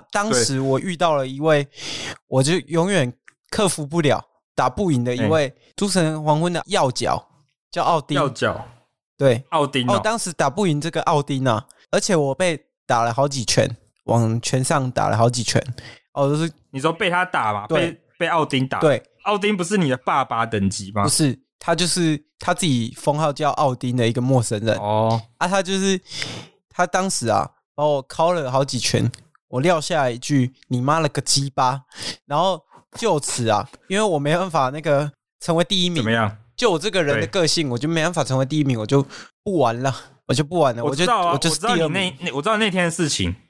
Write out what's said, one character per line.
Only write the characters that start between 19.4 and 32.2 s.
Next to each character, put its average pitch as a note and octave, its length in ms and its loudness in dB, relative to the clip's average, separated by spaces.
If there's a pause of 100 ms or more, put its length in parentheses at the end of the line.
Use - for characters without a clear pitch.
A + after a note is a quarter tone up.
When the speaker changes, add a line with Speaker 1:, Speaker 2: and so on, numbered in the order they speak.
Speaker 2:
不 F3+ 80 -2
是 G3+ 140 -2
你 E3 120 2
的 B2+ 80 0
爸 C#3+ 260 0
爸 A#2 220 -2
等 G#2 240 0
级 F#2+ 220 -8
吗？ G2+ 120 -2
Speaker 1:
不 G2+ 60 2
是， C#3 280 0 (200)
他 - 160 -2
就 E3+ 140 0
是 D#3+ 360 0 (160)
他 F3+ 140 -2
自 F#3 120 -2
己 A#2+ 300 0
封 D3 220 -2
号 D3+ 160 0
叫 D3 180 -2
奥 C#3 220 0
丁 B2 240 -4
的 A#2 100 2
一 A#2 40 2
个 B2 100 -2
陌 B2+ 200 4
生 A2 180 -2
人。 G#2+ 180 0
Speaker 2:
哦。 A2 440 0 (160)
Speaker 1:
啊， - 100 0
他 G3 140 2
就 F#3+ 160 -2
是， F#3+ 220 0 (720)
他 F3+ 160 0
当 F#3+ 240 0
时 - 180 -4
啊， G#2 220 2 (260)
把 D3 80 -2
我 D3 240 2
敲 E3+ 260 0
了 C#3+ 180 -4
好 C3+ 120 2
几 C3+ 140 -4
拳， A2+ 340 0 (360)
我 B2+ 140 -4
撂 E3 200 2
下 D3+ 220 0
来 B2+ 80 0
一 A#2 60 -6
句 C3 360 0 (160)
“你 B2 100 -2
妈 D3 200 2
了 D3+ 100 0
个 D3 120 -6
鸡 C#3 280 0
巴”， C3+ 320 0 (460)